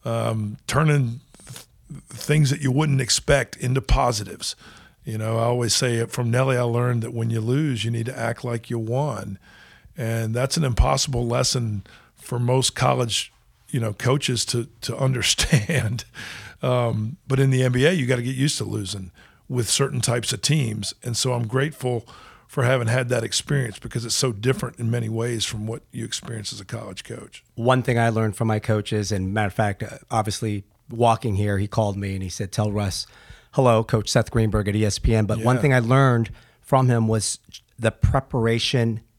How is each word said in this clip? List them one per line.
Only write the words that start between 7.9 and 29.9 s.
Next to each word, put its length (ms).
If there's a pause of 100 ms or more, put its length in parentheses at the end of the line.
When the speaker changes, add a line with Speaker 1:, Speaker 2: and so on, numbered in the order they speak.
Speaker 1:
to 120
act 260
like 260
you 80
won. 640 (580)
And 360
that's 240
an 60
impossible 600
lesson 580 (320)
for 220
most 380
college, 580 (360)
you 100
know, 140
coaches 520
to, 220 (140)
to 160
<laughs> 100
understand. 1000 (560)
Um, 560 (100)
but 120
in 100
the 140
N 80
B 140
A, 60
you 140
gotta 160
get 140
used 240
to 40
losing 480 (380)
with 180
certain 320
types 320
of 100
teams. 520 (100)
And 140
so 160
I'm 140
grateful 600 (400)
for 160
having 240
had 220
that 140
experience, 560
because 260
it's 80
so 180
different 460
in 140
many 180
ways 360
from 200
what 160 (100)
you 140
experience 480
as 60
a 60
college 380
coach. 400 (120)
Speaker 2:
One 260
thing 160
I 120
learned 260
from 120
my 120
coaches, 520
and 220
matter 140
of 60
fact, 280
uh, 160 (140)